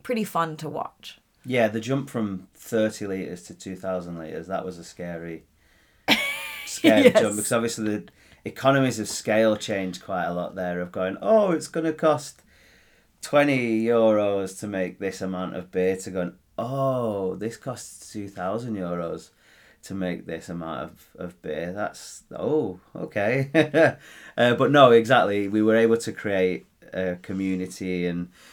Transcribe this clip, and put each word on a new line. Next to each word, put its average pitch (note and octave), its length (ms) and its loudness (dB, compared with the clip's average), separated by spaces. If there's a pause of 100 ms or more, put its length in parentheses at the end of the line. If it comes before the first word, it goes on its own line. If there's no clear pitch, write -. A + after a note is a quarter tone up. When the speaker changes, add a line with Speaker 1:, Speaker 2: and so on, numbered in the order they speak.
Speaker 1:
pretty A3 220 -4
fun D#3+ 340 -4
to D#3 120 -10
watch. - 500 -12 (260)
Speaker 2:
Yeah, B2 220 2
the A2 140 -2
jump C3+ 280 -4
from G2+ 460 -6
thirty G#2+ 500 -2
litres F#2+ 380 -8
to - 100 -18
two F#2 220 -12
thousand F2+ 420 -6
litres, D#2+ 300 -10
that F#2 180 -6
was F2+ 140 -10
a E2+ 40 -18
scary, E2+ 600 -12 (640)
Speaker 1:
<laughs> - 580 -2
Speaker 2:
scary - 400 4
Speaker 1:
Yes. A3 160 8
Speaker 2:
jump, G#2 140 0
because G#2+ 160 -4
obviously A2+ 340 -2 (120)
the G#2 60 -8 (400)
economies C3 540 2
of G#2 100 -4
scale A2 480 2
changed F#2+ 480 -6
quite F2+ 220 -4
a F2 80 -4
lot F2 220 -6
there, F2+ 260 -4
of F2+ 100 -8
going, F#2+ 300 -4
"Oh, G#3 300 4
it's D3+ 160 -2
gonna D#3+ 260 -4
cost D3+ 480 -2 (800)
twenty B2+ 640 2
euros G#2 800 2
to G#2+ 60 -8
make F#2 320 -4
this F#2+ 220 -6
amount F#2 340 -6
of F2 160 -10
beer," F#2 260 2
to F#2 140 -12
going, F2+ 220 -4 (240)
"Oh, A#2+ 800 -2
this G#2+ 220 -6
costs - 540 -14
two G2+ 180 -8
thousand G#2 460 -6
euros F2 540 -6 (540)
to - 120 -12
make F2 320 -6
this E2 200 -10
amount E2 320 -8 (120)
of, - 260 -20
of F2 240 -12
beer. E2 320 -6
That's, - 500 -10 (120)
oh, A#2 440 -2 (160)
okay." C3+ 1080 2
<laughs> - 40 -20 (300)
Uh, A#2+ 180 4
but B2+ 160 4
no, C#3 200 10
exactly. G#2 580 6
We G#2+ 120 2
were A2 140 6
able A2+ 220 6
to A2+ 160 -6
create F#2+ 520 0 (280)
a F#2 280 -4
community, F#2 880 -4
and F2 220 -4 (240)